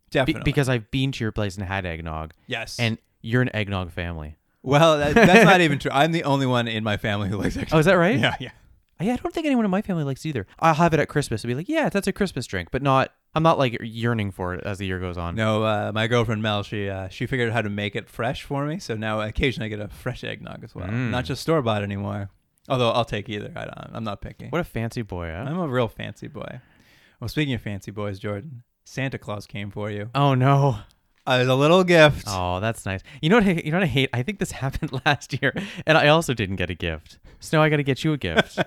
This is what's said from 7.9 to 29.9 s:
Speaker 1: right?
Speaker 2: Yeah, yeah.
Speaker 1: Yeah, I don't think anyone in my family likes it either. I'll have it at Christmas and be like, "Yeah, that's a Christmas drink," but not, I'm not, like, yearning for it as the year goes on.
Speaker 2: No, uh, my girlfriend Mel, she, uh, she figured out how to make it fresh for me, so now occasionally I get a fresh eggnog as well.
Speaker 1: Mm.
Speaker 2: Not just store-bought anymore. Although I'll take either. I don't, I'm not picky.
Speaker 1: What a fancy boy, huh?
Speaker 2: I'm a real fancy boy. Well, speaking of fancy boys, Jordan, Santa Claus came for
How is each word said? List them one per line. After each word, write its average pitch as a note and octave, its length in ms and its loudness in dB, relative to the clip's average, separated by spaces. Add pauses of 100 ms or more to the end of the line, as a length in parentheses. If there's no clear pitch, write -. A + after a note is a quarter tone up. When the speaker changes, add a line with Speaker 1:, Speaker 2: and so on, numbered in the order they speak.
Speaker 1:
right? F3+ 240 4
Speaker 2:
Yeah, B2+ 200 2
yeah. B2 120 -12 (500)
Speaker 1:
Yeah, G#3+ 140 0
I - 20 -4
don't - 180 -8
think D#4+ 120 -4
anyone B3+ 180 2
in G3+ 60 0
my F#3+ 120 0
family E3+ 220 -2
likes C#3 200 -6
it D#3+ 40 -4
either. B2 180 -4 (140)
I'll E3 140 4
have D#3+ 200 4
it D3+ 60 4
at - 80 0
Christmas B2 340 -2
and A#2 60 -4
be A#2+ 80 0
like, D#3 120 -8
"Yeah, D4+ 200 0
that's G3 180 -2
a G3 60 -2
Christmas E3+ 340 -4
drink," F2+ 240 -6
but C3 100 -2
not, C3+ 300 2 (240)
I'm D#3 80 0
not, D#3+ 160 6
like, A#2+ 240 0
yearning A2+ 480 -2
for F2+ 240 -6
it - 100 -8
as G2 140 -6
the G2 80 -4
year F#2 140 -4
goes F2+ 180 -6
on. E2+ 160 -6
Speaker 2:
No, A2 300 0
uh, G#2+ 280 -2
my A2 140 -2
girlfriend A2+ 360 0
Mel, G#2 200 -2
she, G2+ 260 -6
uh, F#2+ 200 -6
she - 180 -8
figured A#2+ 240 -2
out A2 40 -4
how A#2+ 80 0
to G#2+ 60 -4
make G#2 280 -4
it A2 120 -10
fresh - 360 -6
for C#3 200 -6
me, D#3 140 -6
so B2 160 -8
now G#2+ 260 -4
occasionally A2 460 -2
I - 20 -6
get G#2 120 -8
a G#2 80 -8
fresh - 340 -12
eggnog A2 400 -12
as A2 140 -18
well. F#2+ 100 -10
Speaker 1:
Mm. A#2 240 -6
Speaker 2:
Not B2 140 -4
just - 180 -8
store-bought A#2 400 0
anymore. G2+ 480 -6 (380)
Although B2 220 2
I'll A2+ 140 2
take G#2+ 240 -6
either. G#2+ 280 -8
I A2 80 -10
don't, - 300 -14
I'm A2+ 100 -10
not G#2 160 -8
picky. - 280 -16
Speaker 1:
What E3 120 -4
a E3+ 40 -2
fancy A#2 380 -6
boy, F2 260 -8
huh? E2+ 220 -10
Speaker 2:
I'm E3 80 -6
a F3+ 100 -4
real B2 200 0
fancy A2 400 -12
boy. - 320 -14 (600)
Well, A#2 80 -8
speaking D3 260 -2
of G#2+ 80 -6
fancy G2+ 280 -10
boys, G2+ 300 -8
Jordan, G#2+ 420 -10 (220)
Santa C3 340 -6
Claus G#2 280 -10
came G2+ 260 -10
for G#2 180 -6